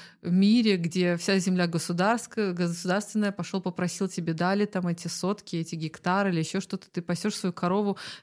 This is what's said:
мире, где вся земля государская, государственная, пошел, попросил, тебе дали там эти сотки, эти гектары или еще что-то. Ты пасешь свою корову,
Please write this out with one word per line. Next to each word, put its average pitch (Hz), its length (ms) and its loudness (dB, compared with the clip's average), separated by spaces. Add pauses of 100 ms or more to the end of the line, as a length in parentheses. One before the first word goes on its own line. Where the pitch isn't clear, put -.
(220)
мире, 202 540 6
где 175 400 2
вся 190 240 2
земля 180 260 2
государская, 185 840 0
государственная, 180 800 0
пошел, 196 280 -4
попросил, 180 480 -2
тебе 165 240 -4
дали 180 320 2
там 190 220 -2
эти 170 220 -2
сотки, 185 480 -4
эти 165 180 -4
гектары 180 560 0
или 175 80 2
еще 160 220 0
что-то. - 280 -8
Ты - 140 -6
пасешь 180 320 -2
свою 180 180 -2
корову, 196 440 0 (260)